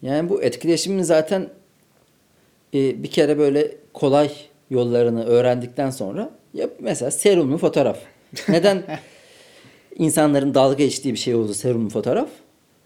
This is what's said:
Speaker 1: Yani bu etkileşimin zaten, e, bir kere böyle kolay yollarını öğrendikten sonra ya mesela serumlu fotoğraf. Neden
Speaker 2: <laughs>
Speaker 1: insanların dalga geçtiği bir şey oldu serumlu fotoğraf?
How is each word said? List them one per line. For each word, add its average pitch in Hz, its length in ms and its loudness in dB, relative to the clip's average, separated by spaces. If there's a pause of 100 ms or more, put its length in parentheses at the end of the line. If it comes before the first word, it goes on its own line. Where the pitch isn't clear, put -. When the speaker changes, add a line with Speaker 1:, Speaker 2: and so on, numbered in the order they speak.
Speaker 1:
Yani 147 260 -2
bu 202 140 -2
etkileşimin 165 600 -2
zaten, 165 460 0 (1300)
e, 135 280 0
bir 147 80 -10
kere 147 280 2
böyle 147 380 0 (180)
kolay 143 360 2 (400)
yollarını 120 540 0
öğrendikten 123 640 0
sonra 131 400 -8 (240)
ya - 140 -4 (120)
mesela 165 300 -4
serumlu 165 480 2
fotoğraf. 139 400 0 (500)
Neden 180 340 2 (560)
Speaker 2:
<laughs> - 580 -20
Speaker 1:
insanların 143 580 2
dalga 135 200 6
geçtiği 139 380 0
bir 107 60 -4
şey 123 160 -2
oldu 107 200 -2
serumlu 117 360 -2
fotoğraf? 143 380 -2 (580)